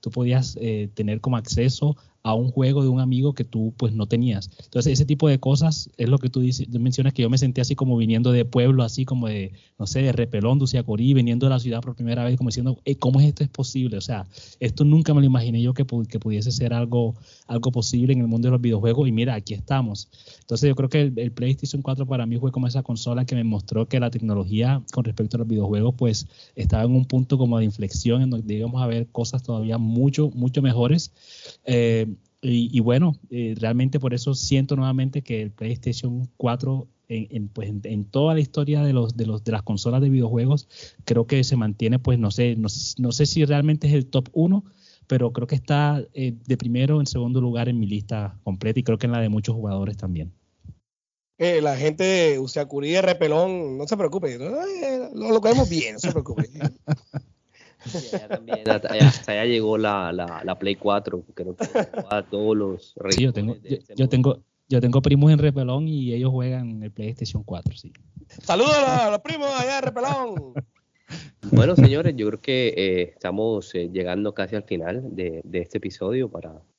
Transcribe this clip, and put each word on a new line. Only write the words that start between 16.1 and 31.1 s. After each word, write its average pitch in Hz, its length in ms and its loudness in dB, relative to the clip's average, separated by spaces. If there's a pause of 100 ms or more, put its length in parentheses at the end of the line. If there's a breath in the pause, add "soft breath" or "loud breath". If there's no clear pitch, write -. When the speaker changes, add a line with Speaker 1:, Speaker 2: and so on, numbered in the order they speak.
Speaker 1:
pudiese 107 340 -2
ser 120 220 -2
algo, 117 400 0 (320 loud breath)
algo 120 260 -2
posible 123 400 0
en 127 80 2
el 120 60 2
mundo 117 220 0
de 127 40 4
los 123 80 2
videojuegos, 117 480 2
y 120 40 2
mira, 117 220 0
aquí 104 200 -8
estamos. 110 540 -4 (320 loud breath)
Entonces, 120 280 0
yo 135 60 4
creo 131 140 0
que 151 120 2
el, 135 180 0
el 117 140 -2
PlayStation 135 500 -4
cuatro 131 240 -4
para 127 200 -4
mí 117 100 -2
fue 127 160 -2
como 127 140 -2
esa 123 160 -2
consola 123 420 -4
que 123 120 -4
me 117 80 0
mostró 110 440 -2
que 131 120 0
la 120 100 0
tecnología 110 720 0 (100)
con 123 120 -2
respecto 110 320 -2
a - 20 0
los 113 100 -2
videojuegos, 107 480 2
pues, 117 300 0 (300 loud breath)
estaba - 260 2
en 123 120 2
un 127 120 4
punto 127 320 2
como 120 200 2
de 110 60 2
inflexión, 107 580 0
en 131 80 2
donde 110 240 -4
íbamos 117 280 -2
a 127 40 0
ver 117 260 -2
cosas 120 300 -4
todavía 113 360 -2
mucho, 131 560 2
mucho 127 280 0
mejores. 127 500 2 (520 loud breath)